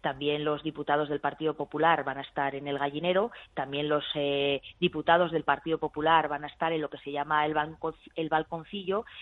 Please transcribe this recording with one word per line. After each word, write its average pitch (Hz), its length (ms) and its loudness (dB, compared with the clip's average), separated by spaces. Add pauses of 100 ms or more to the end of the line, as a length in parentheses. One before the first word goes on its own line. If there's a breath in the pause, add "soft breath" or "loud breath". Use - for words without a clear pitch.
también 147 440 -2
los 147 180 0
diputados 147 460 0
del 143 100 -2
Partido 147 360 -2
Popular 151 500 2
van 135 140 -4
a - 20 -8
estar 139 340 -2
en 139 140 -8
el 139 100 -2
gallinero, 170 540 0 (220 loud breath)
también 143 340 -4
los, 151 160 2 (100)
eh, 143 480 0 (160 loud breath)
diputados 170 540 4
del 160 100 0
Partido 156 360 0
Popular 156 500 2
van 147 160 -6
a - 20 -10
estar 165 260 -2
en 160 80 0
lo 147 80 -4
que 143 100 -10
se - 120 -10
llama 151 340 0
el 151 100 0
banco-, 160 420 -4 (180)
el 160 140 -2
balconcillo 175 760 -2 (180 loud breath)